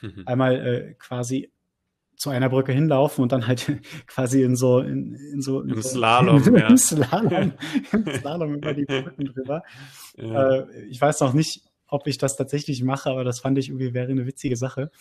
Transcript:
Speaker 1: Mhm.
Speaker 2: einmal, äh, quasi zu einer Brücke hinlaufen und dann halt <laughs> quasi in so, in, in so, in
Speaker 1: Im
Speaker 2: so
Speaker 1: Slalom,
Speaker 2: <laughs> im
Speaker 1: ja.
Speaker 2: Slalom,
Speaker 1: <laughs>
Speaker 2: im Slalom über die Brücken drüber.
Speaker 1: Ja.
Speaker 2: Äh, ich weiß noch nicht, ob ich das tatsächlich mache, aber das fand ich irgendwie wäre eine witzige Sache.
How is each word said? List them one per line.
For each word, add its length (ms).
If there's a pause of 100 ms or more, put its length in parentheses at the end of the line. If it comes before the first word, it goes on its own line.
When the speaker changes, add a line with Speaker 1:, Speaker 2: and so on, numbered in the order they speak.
Speaker 1:
Mhm. 240
Speaker 2:
einmal, 400
äh, 280
quasi 580 (640)
zu 140
einer 180
Brücke 240
hinlaufen 500
und 80
dann 160
halt 340 (120)
<laughs> 160
quasi 340
in 140
so, 240
in, 340
in 260
so, 200
in 80
Speaker 1:
Im 140
Speaker 2:
so 80
Speaker 1:
Slalom, 520
Speaker 2:
<laughs> 60
im 80
Speaker 1:
ja. 200
Speaker 2:
Slalom, 760 (200)
Speaker 1:
<laughs> 200
Speaker 2:
im 140 (120)
Slalom 380
über 180
die 120
Brücken 400
drüber. 360 (540)
Speaker 1:
Ja. 400
Speaker 2:
Äh, 300
ich 140
weiß 200
noch 140
nicht, 280 (240)
ob 220
ich 100
das 180
tatsächlich 460
mache, 280
aber 120
das 160
fand 200
ich 100
irgendwie 260
wäre 160
eine 160
witzige 300
Sache. 340 (100)